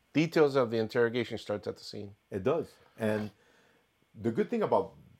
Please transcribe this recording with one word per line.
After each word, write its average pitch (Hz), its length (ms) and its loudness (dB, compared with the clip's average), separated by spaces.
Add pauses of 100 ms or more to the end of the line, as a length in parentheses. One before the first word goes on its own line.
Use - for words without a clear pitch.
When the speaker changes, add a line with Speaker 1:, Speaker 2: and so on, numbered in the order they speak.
(140)
Speaker 1:
details 151 420 4
of 127 140 4
the 117 80 0
interrogation 113 600 0
starts 104 280 -6
at 101 100 -6
the - 60 -20
scene. 101 280 -14 (200)
Speaker 2:
It 95 120 -6
does. 143 240 0 (320)
And 107 320 -2 (920)
the 110 100 0
good 190 180 -2
thing 226 120 -2
about 120 320 0 (260)